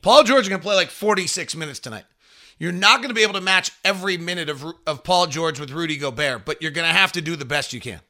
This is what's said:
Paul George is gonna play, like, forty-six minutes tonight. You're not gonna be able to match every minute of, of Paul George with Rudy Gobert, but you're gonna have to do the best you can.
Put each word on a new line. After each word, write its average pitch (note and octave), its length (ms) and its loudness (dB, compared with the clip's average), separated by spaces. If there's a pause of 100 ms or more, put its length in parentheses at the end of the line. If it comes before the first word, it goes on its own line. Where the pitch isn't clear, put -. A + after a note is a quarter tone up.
Paul B3+ 200 8
George C4 200 4
is F#3+ 60 -2
gonna F#3+ 140 -4
play, G3 140 0
like, F3+ 140 2
forty-six F#3+ 640 -2
minutes D3+ 240 -10
tonight. A2 240 -12 (560)
You're E3 100 -4
not G3+ 320 4
gonna B3+ 120 -6
be A3 100 4
able G3+ 100 0
to F#3+ 60 -2
match F#3 320 0 (120)
every F#3 340 0
minute E3+ 300 -6
of, C#3+ 160 -8 (220)
of D3 160 -6
Paul F3 240 4
George D#3 320 -2
with C#3+ 140 -12
Rudy D#3 240 -4
Gobert, C3+ 500 -4
but D#3 160 -6
you're D#3 80 -4
gonna E3 180 -2
have F#3 240 2
to F3+ 80 -4
do D#3+ 140 -6
the C#3 100 -10
best C#3 280 -4
you A#2+ 80 -10
can. F2 300 -12